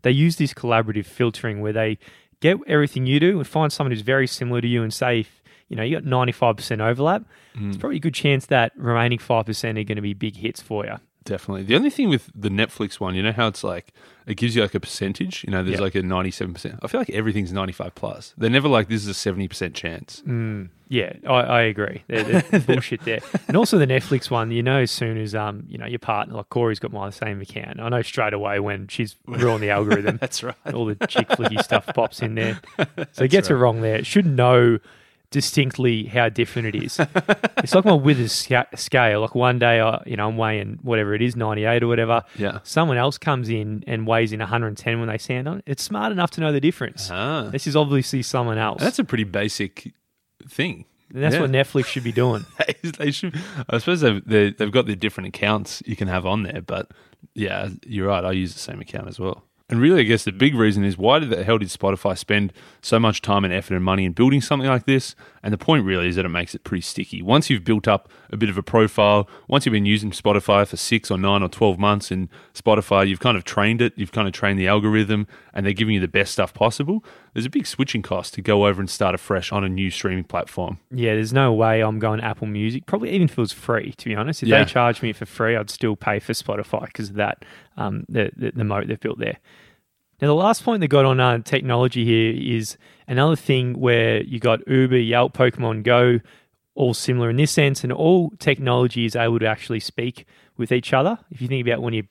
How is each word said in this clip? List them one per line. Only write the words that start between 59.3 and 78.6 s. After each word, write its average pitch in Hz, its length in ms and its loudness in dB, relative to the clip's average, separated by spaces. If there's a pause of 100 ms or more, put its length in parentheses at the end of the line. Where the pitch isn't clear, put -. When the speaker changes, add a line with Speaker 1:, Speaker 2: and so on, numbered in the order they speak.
Speaker 2:
And 117 120 2
really, 165 180 6
I 127 40 6
guess 110 200 4
the 104 80 -2
big 127 240 2
reason 107 300 4
is, 95 120 -2
why 117 220 4
did 143 100 -4
the 95 140 -2
hell 113 140 2
did 101 100 -2
Spotify 98 500 -2
spend 101 360 0 (280)
so - 200 2
much 110 200 2
time 101 220 2
and 90 100 0
effort 95 220 -4
and 92 80 0
money 95 220 2
in 90 80 -2
building 135 260 4
something 135 300 -2
like 123 160 0
this? 135 280 0 (300)
And 104 100 -2
the 104 40 -2
point 151 280 4
really 90 220 0
is 87 80 0
that 92 80 0
it 92 60 -2
makes 87 260 -4
it - 80 -12
pretty 92 180 -4
sticky. - 400 -8
Once 117 280 4
you've 101 160 0
built 110 200 2
up 101 240 2 (220)
a 107 60 -6
bit 107 120 2
of 92 80 -4
a 101 60 -4
profile, 104 640 4 (220)
once 139 160 2
you've 120 80 2
been 101 120 2
using 104 260 2
Spotify 101 540 4
for 90 120 -10
six - 340 -2
or 98 60 0
nine 98 260 2
or 87 60 -2
twelve 98 300 2
months 104 320 2
in 92 180 -4 (240)
Spotify, 101 560 4
you've 95 100 -2
kind 123 160 2
of 90 80 -4
trained 110 380 0
it, 120 160 2
you've 98 160 -8
kind 107 140 0
of 90 60 -6
trained 98 240 0
the 92 120 0
algorithm, 107 580 2 (260)
and 101 120 -4
they're 101 80 0
giving 107 220 0
you 98 60 2
the 92 60 -2
best 98 240 -2
stuff 92 220 -2
possible. 147 500 0 (300)
There's 110 120 -4
a 135 40 -6
big - 180 -2
switching 127 340 -2
cost - 340 -6
to 98 60 -8
go 104 260 4